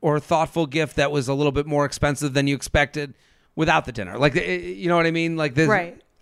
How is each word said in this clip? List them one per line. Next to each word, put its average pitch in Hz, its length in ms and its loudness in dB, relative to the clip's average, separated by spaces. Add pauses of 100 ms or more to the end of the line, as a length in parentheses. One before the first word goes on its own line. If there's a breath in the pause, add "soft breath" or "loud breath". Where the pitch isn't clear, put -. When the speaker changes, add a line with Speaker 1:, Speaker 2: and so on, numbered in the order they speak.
Speaker 1:
or 151 200 0
thoughtful 160 460 0
gift 147 300 -2
that 143 140 2
was 147 160 0
a 139 80 0
little 143 160 2
bit 143 160 0
more 147 200 2
expensive 143 480 -2
than 139 120 2
you 139 80 2
expected 143 600 -2 (420)
without 156 280 2
the 127 60 -12
dinner. 104 260 -8
Like, 139 200 2
uh, 175 60 0
you 180 440 -6
know 175 100 2
what 165 100 4
I 165 40 0
mean? 165 260 -2
Like, 151 200 -2
this, 160 120 4
Speaker 2:
Right. 175 320 -2 (220)